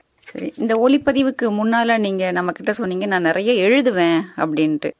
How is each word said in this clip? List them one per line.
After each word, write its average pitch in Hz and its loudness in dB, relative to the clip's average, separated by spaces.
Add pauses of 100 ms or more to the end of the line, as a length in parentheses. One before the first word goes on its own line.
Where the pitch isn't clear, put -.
(320)
சரி, - -10
இந்த 226 2
ஒலிப்பதிவுக்கு 269 0
முன்னால 226 0
நீங்க 190 -2
நம்ம 180 -2
கிட்ட 190 -4
சொன்னீங்க, 196 -4
"நான் 190 0
நிறைய 190 2
எழுதுவேன்" 190 2 (160)
அப்படின்ட்டு. 156 -2